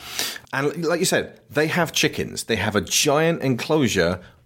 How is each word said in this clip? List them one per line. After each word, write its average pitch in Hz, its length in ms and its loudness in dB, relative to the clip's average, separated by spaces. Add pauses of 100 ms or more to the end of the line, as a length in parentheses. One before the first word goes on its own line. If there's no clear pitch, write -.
(520)
And 135 140 -2
l-, 156 240 -2
like 175 100 0
you 185 60 0
said, - 320 -2 (100)
they 156 200 0
have 156 240 0
chickens. - 520 -2
They 113 120 0
have 101 180 0
a 104 60 2
giant 147 640 2
enclosure 113 800 2 (260)